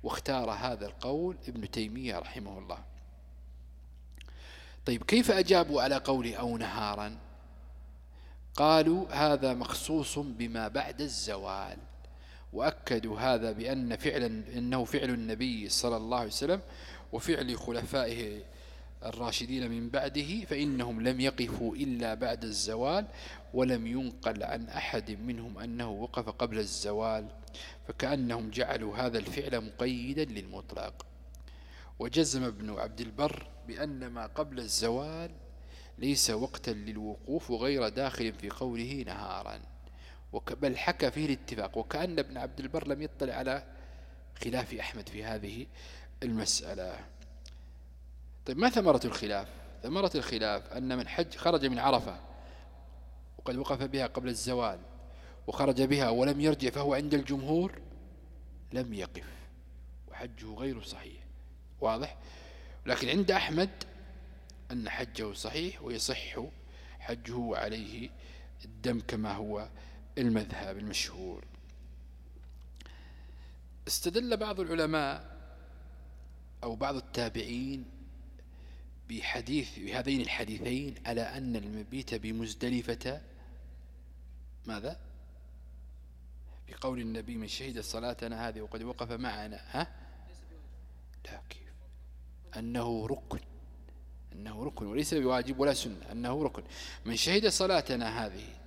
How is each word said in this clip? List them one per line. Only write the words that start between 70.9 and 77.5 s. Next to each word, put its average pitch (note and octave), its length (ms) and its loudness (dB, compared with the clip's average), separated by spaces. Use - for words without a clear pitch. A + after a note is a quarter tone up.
استدل A3+ 500 2
بعض G#3 220 0
العلماء D#3 800 2
أو A2+ 120 -2
بعض C3+ 200 0
التابعين A#2+ 920 -2